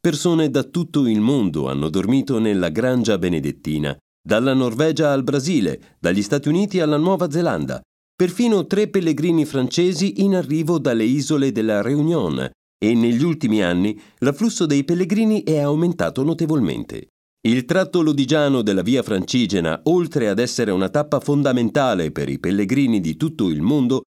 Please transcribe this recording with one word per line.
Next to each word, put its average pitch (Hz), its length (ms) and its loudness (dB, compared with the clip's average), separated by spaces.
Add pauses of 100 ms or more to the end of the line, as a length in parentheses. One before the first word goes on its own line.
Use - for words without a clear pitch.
Persone 160 500 2
da 127 140 0
tutto 147 420 -2
il 110 140 4
mondo 101 480 0
hanno 71 200 -2
dormito 110 520 0
nella 98 300 0
Grangia 113 460 0
Benedettina, 73 800 -2 (280)
dalla 127 300 0
Norvegia 143 580 0
al 139 100 0
Brasile, 131 800 -2
dagli 92 220 0
Stati 143 260 -2
Uniti 180 320 0
alla 151 160 0
Nuova 175 340 0
Zelanda, 92 500 -2 (340)
perfino 185 520 0
tre 202 220 0
pellegrini 165 560 0
francesi 175 760 0
in 196 120 4
arrivo 160 460 0
dalle 120 240 0
isole 135 480 0
della 110 300 0
Réunion, 120 680 -2 (280)
e 110 160 2
negli 117 280 2
ultimi 139 400 0
anni 90 380 0 (180)
l'afflusso 170 480 0
dei 143 180 2
pellegrini 202 600 0
è 156 140 0
aumentato 143 680 -2
notevolmente. 147 840 -2 (340)
Il 123 200 2
tratto 180 360 0
lodigiano 143 640 2
della 98 200 2
Via 117 200 0
Francigena, 92 840 0
oltre 156 440 0
ad 101 100 0
essere 120 320 -2
una 92 180 0
tappa 147 300 -2
fondamentale 123 960 0
per 71 160 -4
i 69 100 -4
pellegrini 104 600 0
di 80 160 -4
tutto 151 320 -2
il 76 120 -2
mondo 127 420 0 (100)